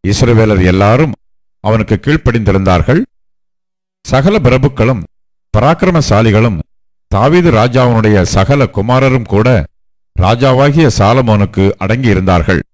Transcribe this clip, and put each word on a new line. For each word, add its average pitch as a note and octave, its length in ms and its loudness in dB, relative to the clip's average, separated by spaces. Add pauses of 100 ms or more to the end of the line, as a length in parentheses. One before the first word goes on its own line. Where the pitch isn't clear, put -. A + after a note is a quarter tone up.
இஸ்ரவேலர் G#2+ 580 2
எல்லாரும் G#2 480 0 (460)
அவனுக்கு G#2+ 420 -2
கீழ்ப்படிந்திருந்தார்கள். G2 1000 0 (1040)
சகல E3 320 0
பிரபுக்களும் B2+ 640 0 (540)
பராக்கிரமசாலிகளும் A2+ 1000 0 (480)
தாவீது D#3 440 0
ராஜாவினுடைய A2+ 720 2
சகல A#2+ 460 0
குமாரரும் B2+ 580 -2
கூட A2 400 0 (540)
ராஜாவாகிய C3 760 2
சாலமோனுக்கு G#2 840 0
அடங்கியிருந்தார்கள். F#2+ 800 0 (140)